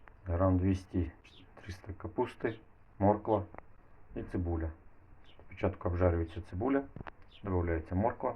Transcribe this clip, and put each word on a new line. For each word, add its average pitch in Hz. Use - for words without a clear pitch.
Грамм 90
двести, 92
триста -
капусты, -
морква 104
и 113
цибуля. 85
Спочатку -
обжарюється 85
цибуля, 135
добавляється 85
морква 120